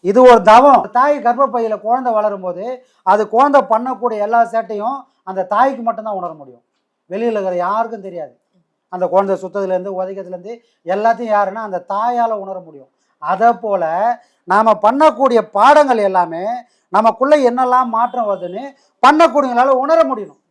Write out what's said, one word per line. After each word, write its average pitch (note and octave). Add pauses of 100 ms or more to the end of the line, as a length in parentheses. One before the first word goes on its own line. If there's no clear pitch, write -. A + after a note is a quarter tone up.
இது G#3 (100)
ஒரு A#3 (120)
தவம். B3+ (140)
தாய் D4 (100)
கர்ப்பப்பையில A#3 (100)
குழந்தை B3
வளரும் G3+
போது F3+ (460)
அது G#3 (100)
குழந்தை C#4 (140)
பண்ணக்கூடிய A#3
எல்லா A#3 (120)
சேட்டையும் A3 (320)
அந்த F#3
தாய்க்கு A#3+
மட்டும்தான் G#3+
உணர E3+
முடியும், B2+ (460)
வெளியில A3
இருக்கிற F#3
யாருக்கும் G#3+
தெரியாது. D#3+ (600)
அந்த F3+
குழந்தை F#3+
சுத்ததுலேருந்து F#3
உதைக்கிறதுலேருந்து F#3 (400)
எல்லாத்தையும் A3
யாருன்னா G3+
அந்த F#3 (140)
தாயால A#3 (120)
உணர F#3+
முடியும். C#3+ (300)
அதை F#3 (140)
போல G3 (640)
நாம G#3+ (120)
பண்ணக்கூடிய C4 (160)
பாடங்கள் B3+
எல்லாமே F3+ (480)
நமக்குள்ள A3+ (140)
என்னெல்லாம் B3
மாற்றம் A#3
வருதுன்னு F3+ (400)
பண்ணக்கூடியவங்களால C4+
உணர D#4+ (100)
முடியணும். G#3+ (120)